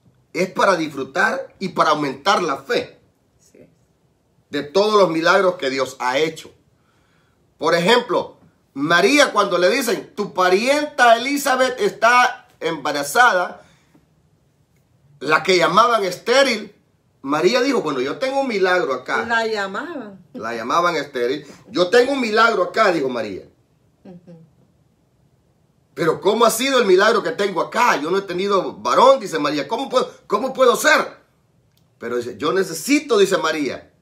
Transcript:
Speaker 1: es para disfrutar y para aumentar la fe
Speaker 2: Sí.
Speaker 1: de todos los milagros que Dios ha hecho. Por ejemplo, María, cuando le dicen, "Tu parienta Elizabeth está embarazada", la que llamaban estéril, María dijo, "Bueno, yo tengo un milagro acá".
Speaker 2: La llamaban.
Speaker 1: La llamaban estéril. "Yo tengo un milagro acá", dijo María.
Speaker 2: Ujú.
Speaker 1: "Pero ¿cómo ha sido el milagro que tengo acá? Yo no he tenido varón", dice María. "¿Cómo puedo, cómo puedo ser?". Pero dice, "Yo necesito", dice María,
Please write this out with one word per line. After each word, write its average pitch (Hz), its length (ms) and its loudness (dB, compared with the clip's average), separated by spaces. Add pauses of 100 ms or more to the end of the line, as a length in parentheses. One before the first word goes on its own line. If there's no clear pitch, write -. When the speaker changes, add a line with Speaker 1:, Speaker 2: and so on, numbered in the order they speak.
(320)
Speaker 1:
es 185 180 -2
para 196 260 2
disfrutar 156 840 -4
y 190 100 -6
para 165 200 2
aumentar 151 520 0
la 147 160 -4
fe - 400 -6 (400)
Speaker 2:
Sí. - 300 -20 (840)
Speaker 1:
de 143 140 -6
todos 202 360 0
los 180 100 4
milagros 175 440 2
que 135 160 -4
Dios 131 300 -4
ha 127 180 -2
hecho. 160 320 -4 (1080)
Por 160 160 0
ejemplo, 175 600 2 (380)
María, 180 580 2
cuando 180 240 0
le 180 140 2
dicen, 220 460 -4
"Tu 202 180 -6
parienta 240 840 2
Elizabeth 254 640 -2
está 240 680 2 (120)
embarazada", 170 1000 0 (1600)
la 156 220 0
que 190 140 2
llamaban 202 480 2
estéril, 233 720 0 (480)
María 170 400 2
dijo, 269 180 0
"Bueno, 143 220 -4
yo 143 160 -6
tengo 269 240 -2
un 269 60 -6
milagro 180 440 0
acá". 123 340 -6
Speaker 2:
La 226 200 -2
llamaban. 214 760 -8 (120)
Speaker 1:
La 113 200 -10
llamaban 156 420 -2
estéril. 135 500 -6 (240)
"Yo 175 180 0
tengo 247 240 4
un 269 80 -4
milagro 220 440 2
acá", 202 280 2
dijo 143 160 -2
María. 107 360 -8 (600)
Speaker 2:
Ujú. 175 320 -20 (1600)
Speaker 1:
"Pero 156 260 -2
¿cómo 220 240 2
ha 220 60 4
sido 262 280 0
el 233 80 2
milagro 196 360 4
que 165 100 -6
tengo 175 280 -4
acá? 220 400 0
Yo 151 100 -6
no 190 80 -2
he 190 40 -2
tenido 185 520 -4
varón", 190 440 4
dice 180 200 -6
María. 147 280 -4
"¿Cómo 240 220 -6
puedo, 254 220 -2 (160)
cómo 240 260 -4
puedo 247 240 4
ser?". 294 400 0 (840)
Pero 120 180 -6
dice, 117 200 -8
"Yo 147 160 -4
necesito", 214 680 -2
dice 190 200 2
María, 156 520 -6 (120)